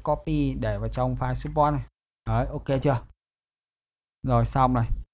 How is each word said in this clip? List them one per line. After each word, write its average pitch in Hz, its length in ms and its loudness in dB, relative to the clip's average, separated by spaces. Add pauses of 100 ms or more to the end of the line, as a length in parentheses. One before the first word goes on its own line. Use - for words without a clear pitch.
copy 147 500 0
để 110 240 -2
vào 110 120 -4
trong 127 260 -2
file 127 200 -2
support 147 380 0
này. 127 120 -4 (400)
Đấy, 113 220 0
ok - 180 -8 (180)
chưa? 131 220 2 (1200)
Rồi 120 220 4
xong 127 280 2
này. 117 160 2 (240)